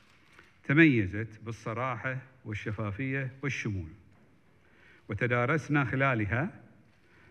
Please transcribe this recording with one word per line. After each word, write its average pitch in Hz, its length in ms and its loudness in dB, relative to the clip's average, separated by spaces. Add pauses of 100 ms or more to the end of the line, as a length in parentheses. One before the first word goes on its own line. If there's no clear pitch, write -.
(640)
تميزت 113 800 4
بالصراحة 120 720 -4 (260)
والشفافية 113 840 -4 (120)
والشمول، 101 460 -4 (1200)
وتدارسنا 123 760 2
خلالها 131 640 0 (800)